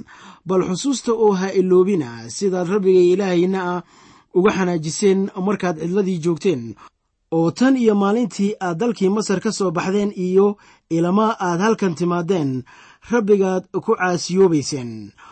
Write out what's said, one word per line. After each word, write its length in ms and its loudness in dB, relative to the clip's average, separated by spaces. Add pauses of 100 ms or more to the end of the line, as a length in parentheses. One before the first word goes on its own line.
(460)
"Bal 180 0
xusuusta 480 -4
oo 200 2
ha 200 -2
iloobina 800 2
sidaad 380 -2
Rabbiga 320 4
Ilaahayna 640 2
ah 200 -6 (520)
uga 180 4
xanaajiseen 680 0 (160)
markaad 420 -2
cidladii 440 -2
joogteen, 400 -2 (720)
oo 180 0
tan 260 2
iyo 180 2
maalintii 680 0
aad 180 -4
dalkii 320 0
Masar 300 -2
ka 120 -2
soo 180 -2
baxdeen 460 -2
iyo 400 2 (340)
ilama 500 2
aad 200 -2
halkan 340 0
timaadeen, 720 -2 (460)
Rabbigaad 600 2
ku 240 -2
caasiyoobayseen. 1200 0 (200)